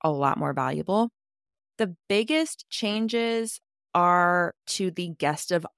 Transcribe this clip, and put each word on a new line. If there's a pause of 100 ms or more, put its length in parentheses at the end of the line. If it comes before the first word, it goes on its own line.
a
lot
more
valuable. (680)
The (120)
biggest
changes (340)
are (140)
to
the (100)
guest
of (120)